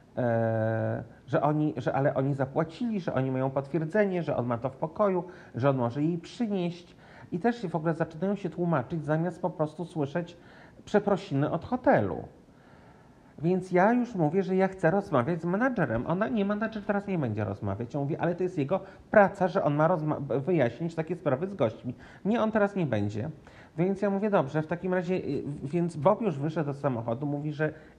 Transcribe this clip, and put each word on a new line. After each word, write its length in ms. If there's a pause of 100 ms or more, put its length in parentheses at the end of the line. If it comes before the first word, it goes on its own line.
(160)
e, 880 (220)
że 160
oni, 340
że 160
ale 220
oni 200
zapłacili, 680
że 140
oni 160
mają 200
potwierdzenie, 720
że 140
on 100
ma 120
to 120
w 60
pokoju, 480 (300)
że 160
on 60
może 260
jej 160
przynieść. 800 (360)
I 60
też 240
się 60
w 80
ogóle 180
zaczynają 420
się 140
tłumaczyć, 540
zamiast 380
po 80
prostu 340
słyszeć 520 (480)
przeprosiny 640
od 140
hotelu. 600 (1120)
Więc 340
ja 200
już 220
mówię, 280
że 140
ja 120
chcę 220
rozmawiać 520
z 20
menadżerem. 600
Ona, 220
nie, 160
menadżer 400
teraz 220
nie 120
będzie 260
rozmawiać. 500
Ja 60
mówię, 200
ale 140
to 80
jest 160
jego 220 (300)
praca, 380
że 160
on 100
ma 140
rozma-, 520
wyjaśnić 540
takie 220
sprawy 300
z 80
gośćmi. 400 (300)
Nie, 180
on 100
teraz 240
nie 100
będzie. 440 (480)
Więc 240
ja 80
mówię, 200
dobrze, 320
w 40
takim 280
razie, 200
y, 300 (180)
więc 340
Bob 260
już 160
wyszedł 340
z 80
samochodu, 460
mówi, 260
że 200 (260)